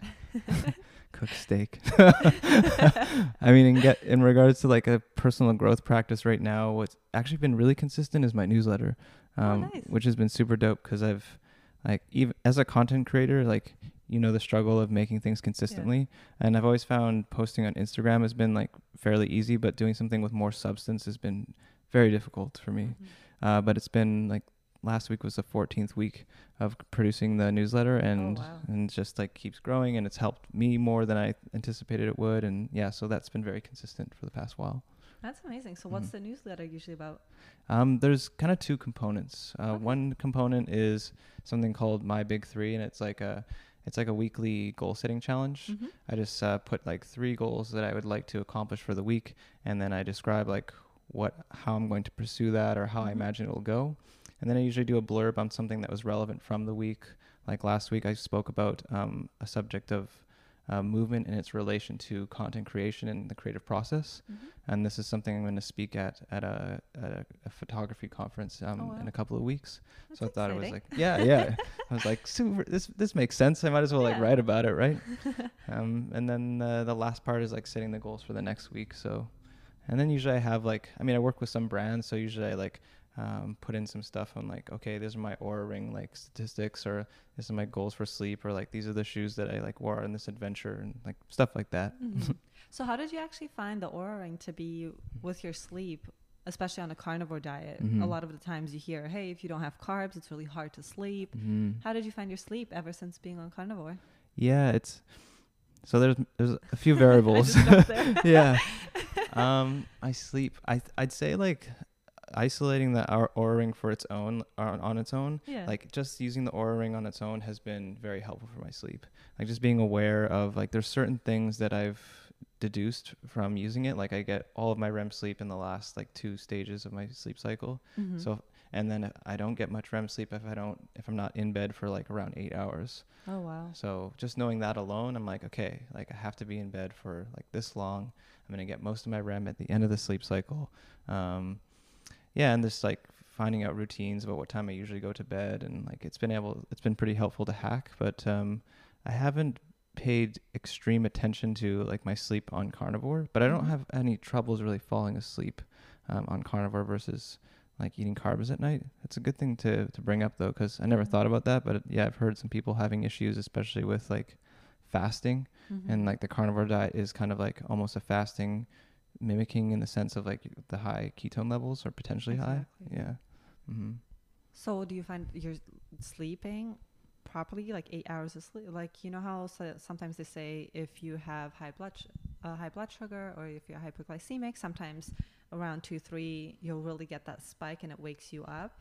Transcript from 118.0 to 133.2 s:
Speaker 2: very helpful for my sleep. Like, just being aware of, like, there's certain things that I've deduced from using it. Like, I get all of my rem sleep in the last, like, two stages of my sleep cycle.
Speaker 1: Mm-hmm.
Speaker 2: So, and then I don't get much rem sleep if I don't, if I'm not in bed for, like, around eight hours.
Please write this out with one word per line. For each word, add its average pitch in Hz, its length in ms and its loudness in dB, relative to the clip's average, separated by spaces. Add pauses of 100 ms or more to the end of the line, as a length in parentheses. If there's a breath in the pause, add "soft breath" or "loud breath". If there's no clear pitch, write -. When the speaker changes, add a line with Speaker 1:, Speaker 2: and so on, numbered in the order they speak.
Speaker 2:
very 101 200 -8
helpful 110 340 -12
for - 100 -12
my - 60 -12
sleep. - 360 -12 (320 soft breath)
Like, 107 100 -4
just 117 140 -6
being 120 180 6
aware 107 460 4
of, 101 300 0
like, 101 140 0
there's 110 160 0
certain 131 320 0
things 110 400 -2
that 107 140 0
I've 104 280 -2 (600)
deduced 107 540 -4 (120)
from 104 300 -4
using 113 300 -4
it. 107 100 -2
Like, 101 160 -4
I 101 100 -4
get 101 320 -4
all 113 160 -2
of 110 80 -2
my 107 120 -2
rem 104 200 -4
sleep 104 300 -8
in 101 80 -8
the 95 80 -8
last, 92 400 -8
like, - 180 -12
two 101 220 -8
stages 101 480 -10
of 104 80 -14
my 101 160 -10
sleep 113 300 -14
cycle. 110 420 -8 (180 loud breath)
Speaker 1:
Mm-hmm. 180 200 -6
Speaker 2:
So, 110 240 -6 (300 soft breath)
and 107 180 -4
then 107 200 -4 (160)
I 104 100 -6
don't 107 180 -4
get 110 160 -6
much 107 220 -8
rem 110 160 -4
sleep - 240 -10
if 104 140 -10
I 107 80 -8
don't, 104 240 -8 (160)
if - 140 -14
I'm 110 80 -6
not 101 200 -6
in 107 160 -2
bed 101 220 -4
for, 101 140 -6
like, 98 220 -6
around 104 260 -6
eight 98 180 -8
hours. 95 500 -8 (220 soft breath)